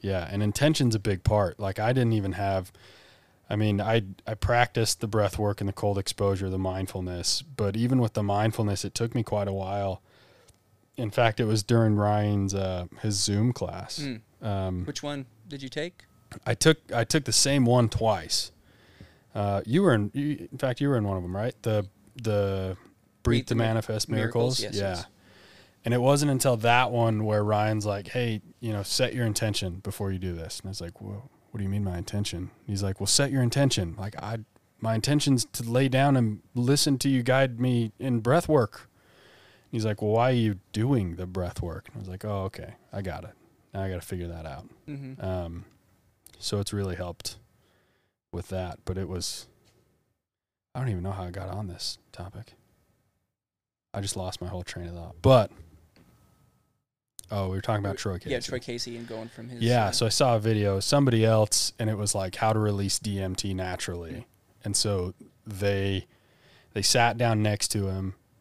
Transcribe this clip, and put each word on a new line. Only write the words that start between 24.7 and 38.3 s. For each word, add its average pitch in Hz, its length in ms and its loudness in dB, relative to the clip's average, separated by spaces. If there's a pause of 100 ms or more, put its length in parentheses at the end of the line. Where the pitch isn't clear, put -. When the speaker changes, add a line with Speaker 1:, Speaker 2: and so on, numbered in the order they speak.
Speaker 2:
yes, - 0 -
Speaker 1:
Yeah. 95 200 -2
Speaker 2:
yes. - 40 -10 (800)
Speaker 1:
And 117 80 0
it 123 80 2
wasn't 143 300 4
until 127 260 2
that 120 340 6
one 113 320 2
where 107 180 2
Ryan's 107 440 2
like, 101 240 -4
"Hey, 117 320 -2 (180)
you 113 140 -4
know, 101 100 -2
set - 300 0
your 120 120 0
intention 104 500 -2
before 95 360 -6
you 92 80 -2
do 90 140 -4
this." 82 260 -10
And - 80 -12
I 95 40 -8
was 104 100 -10
like, 170 180 -12
"Whoa, 101 300 -12 (220)
what - 60 -10
do 101 60 -4
you 98 60 -2
mean 101 160 0
my 87 120 -4
intention?" 92 540 -6 (160)
He's 101 160 -2
like, 95 160 -2
"Well, 95 80 -4
set 139 240 2
your 135 100 2
intention." 120 560 2
Like, 101 240 -10
I, 110 180 -6 (420)
my 113 120 0
intention's 139 600 2
to - 100 -8
lay 127 240 2
down 131 300 4
and 110 240 2 (120)
listen 135 460 4
to 139 100 2
you 131 140 4
guide 127 380 4
me 120 360 2
in 123 220 0
breath 147 300 4